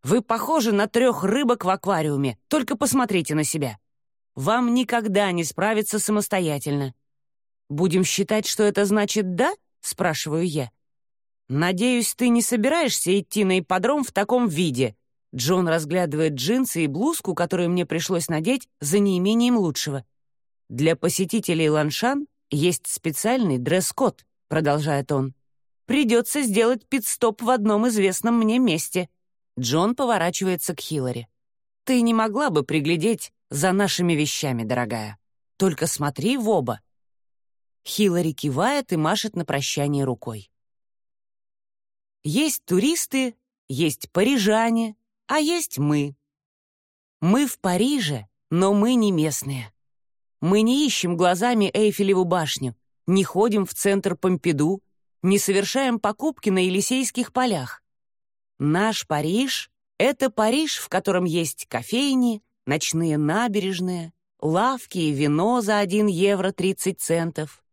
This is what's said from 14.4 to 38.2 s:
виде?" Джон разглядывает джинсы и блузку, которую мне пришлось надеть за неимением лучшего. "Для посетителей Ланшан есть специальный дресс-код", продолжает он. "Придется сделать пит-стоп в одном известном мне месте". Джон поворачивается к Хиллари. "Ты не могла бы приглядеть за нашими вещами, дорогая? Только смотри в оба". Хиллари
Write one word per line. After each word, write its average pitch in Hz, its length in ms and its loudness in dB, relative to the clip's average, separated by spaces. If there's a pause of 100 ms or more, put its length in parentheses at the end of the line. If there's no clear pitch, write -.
виде?" 143 480 0 (400)
Джон 170 320 0
разглядывает 160 680 0
джинсы 170 500 -2
и - 20 -2
блузку, 190 480 -2
которую 175 340 0
мне 180 160 0
пришлось 165 440 -4
надеть 175 400 -2 (100)
за 151 200 0
неимением 208 580 2
лучшего. 147 480 -2 (640)
"Для 147 260 2
посетителей 165 760 0
Ланшан 156 560 0 (260)
есть 151 360 0
специальный 196 680 0
дресс-код", 175 680 0 (220)
продолжает 147 640 0
он. 135 240 -2 (520)
"Придется 247 540 2
сделать 226 460 2
пит-стоп - 540 -2
в 233 80 0
одном 214 400 2
известном 214 500 2
мне 220 180 2
месте". 185 520 0 (500)
Джон 156 340 0
поворачивается 185 800 0
к 147 60 -10
Хиллари. 127 480 -6 (560)
"Ты 254 160 2
не 233 140 4
могла 220 360 0
бы 151 140 2
приглядеть 160 680 -2 (160)
за 156 240 0
нашими 180 400 2
вещами, 143 500 -2
дорогая? 110 560 -4 (380)
Только 180 280 0
смотри 156 520 -2
в 226 100 -2
оба". 139 320 0 (1080)
Хиллари 175 460 0